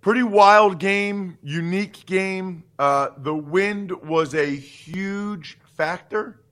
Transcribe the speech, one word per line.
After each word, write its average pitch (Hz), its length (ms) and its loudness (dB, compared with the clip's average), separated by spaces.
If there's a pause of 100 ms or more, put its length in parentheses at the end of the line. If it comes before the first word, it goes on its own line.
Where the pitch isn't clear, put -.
Pretty 233 220 2
wild 208 560 6
game, 202 600 -4
unique 170 640 -6
game. 185 580 -4 (160)
Uh, 139 380 2
the 143 180 -6
wind 190 560 -2 (120)
was 156 300 -2
a 151 120 0
huge 190 1120 -10 (180)
factor 180 680 -6 (100)